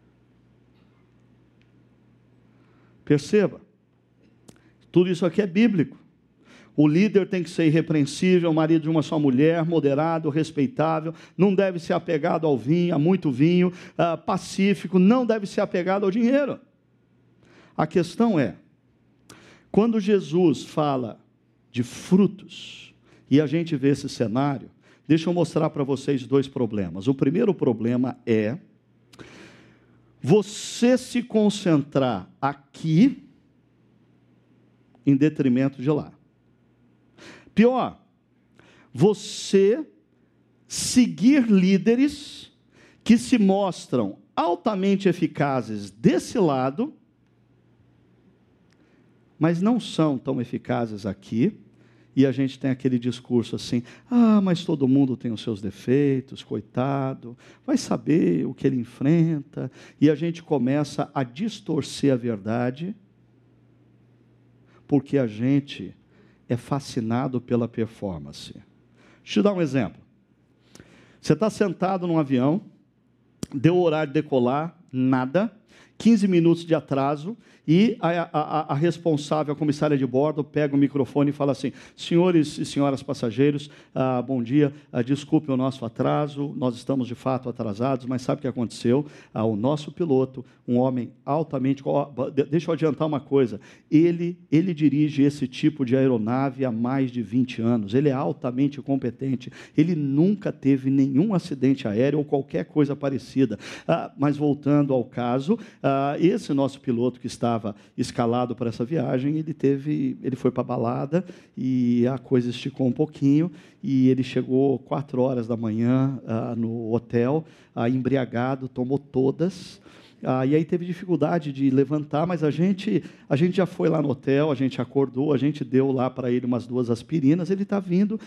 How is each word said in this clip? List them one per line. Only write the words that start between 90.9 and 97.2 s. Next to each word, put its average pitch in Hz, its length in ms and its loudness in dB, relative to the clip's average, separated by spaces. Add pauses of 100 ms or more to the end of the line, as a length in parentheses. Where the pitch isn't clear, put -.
altamente", 139 600 -2
ó, 143 200 0 (260)
de-, 143 140 0
deixa 160 260 -2
eu 165 40 -2
adiantar 156 340 -2
uma 151 100 -4
coisa: 123 420 0 (300)
ele, 170 480 2 (140)
ele 175 200 2
dirige 147 500 2
esse 139 260 0
tipo 151 360 -2
de 120 120 2
aeronave 131 680 0
há 127 60 -2
mais 123 400 -2
de 120 100 -6